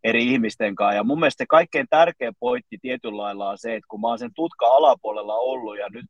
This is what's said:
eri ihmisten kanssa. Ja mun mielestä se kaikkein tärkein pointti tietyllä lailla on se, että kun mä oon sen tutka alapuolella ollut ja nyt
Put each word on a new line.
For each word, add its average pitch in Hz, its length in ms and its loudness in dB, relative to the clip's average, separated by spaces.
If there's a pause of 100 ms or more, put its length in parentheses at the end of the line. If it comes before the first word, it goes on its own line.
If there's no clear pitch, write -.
eri 117 280 0
ihmisten 110 420 -2
kanssa. 101 220 2
Ja 104 80 0
mun 143 160 0
mielestä 143 220 0
se 123 60 -6
kaikkein 156 420 2
tärkein 160 500 2
pointti 123 420 -4
tietyllä 123 400 -8
lailla 101 280 -6
on 101 80 -8
se, 113 160 -8
että 107 140 -10
kun 104 120 -12
mä 110 80 -4
oon 117 100 -4
sen 120 160 -10
tutka 165 320 -2
alapuolella 110 680 4
ollut 120 440 -4
ja 101 120 -8
nyt 117 200 -18